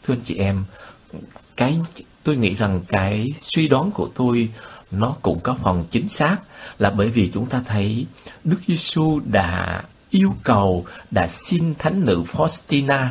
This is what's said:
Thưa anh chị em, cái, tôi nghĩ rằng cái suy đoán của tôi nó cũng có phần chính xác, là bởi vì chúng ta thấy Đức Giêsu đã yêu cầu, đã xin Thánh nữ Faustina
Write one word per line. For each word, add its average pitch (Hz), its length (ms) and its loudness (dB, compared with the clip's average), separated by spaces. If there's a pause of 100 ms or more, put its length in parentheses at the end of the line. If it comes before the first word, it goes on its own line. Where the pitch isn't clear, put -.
Thưa 131 120 0
anh 117 100 -4
chị 104 120 -6
em, 98 280 0 (920)
cái, 139 220 2 (440)
tôi 151 140 0
nghĩ 104 180 2
rằng 101 340 0
cái 104 400 0 (100)
suy 160 300 0
đoán 139 220 0
của - 240 -4
tôi 120 340 0 (420)
nó 104 320 -2
cũng 85 180 0
có 85 220 -2
phần 87 280 0
chính 151 180 0
xác, 170 280 2 (420)
là 101 120 4
bởi 101 180 2
vì 113 260 2
chúng 107 120 -2
ta 127 200 -2
thấy 107 400 0 (380)
Đức 165 120 4 (100)
Giêsu 156 580 2
đã 90 580 0 (280)
yêu 196 320 4
cầu, 98 440 2 (240)
đã 95 160 2
xin 165 520 -2
Thánh 180 280 0
nữ 87 260 2
Faustina 139 800 0